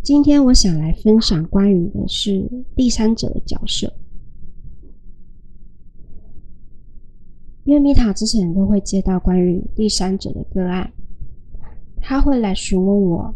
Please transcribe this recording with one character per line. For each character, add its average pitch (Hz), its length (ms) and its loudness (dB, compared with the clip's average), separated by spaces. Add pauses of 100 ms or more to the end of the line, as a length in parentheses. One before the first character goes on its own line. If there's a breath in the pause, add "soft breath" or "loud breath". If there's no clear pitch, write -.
今 285 200 4
天 285 240 6
我 254 80 6
想 175 240 6
来 160 160 0
分 220 260 4
享 165 280 0
关 196 260 4
于 175 160 2
的 - 180 -4
是 202 400 -2 (280)
第 254 120 2
三 226 280 2
者 - 160 -4
的 - 80 -2
角 - 260 -2
色。 - 260 -2 (3750)
因 277 100 4
为 294 60 6
米 285 120 4
塔 233 220 8
之 - 100 -2
前 208 300 0
都 196 140 4
会 208 140 4
接 196 200 -2
到 185 180 0
关 185 220 4
于 180 180 2 (160)
第 214 140 0
三 190 260 0
者 196 180 -8
的 - 100 -8
个 185 260 -2
案， 190 240 -4 (1040 soft breath)
他 269 220 0
会 285 160 2
来 208 160 0
询 - 240 -2
问 196 240 2
我 170 340 -2